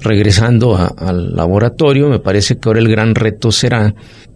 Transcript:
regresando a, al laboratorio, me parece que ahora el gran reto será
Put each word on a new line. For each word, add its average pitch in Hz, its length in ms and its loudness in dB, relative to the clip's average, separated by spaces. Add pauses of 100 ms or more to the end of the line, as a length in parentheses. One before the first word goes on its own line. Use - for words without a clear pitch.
regresando 107 760 2
a, 90 100 0
al 87 480 -6
laboratorio, 120 720 0
me 117 120 0
parece 101 380 -2
que - 100 -4
ahora 110 120 2
el 113 80 2
gran 110 280 2
reto 110 340 -2
será 110 440 0 (420)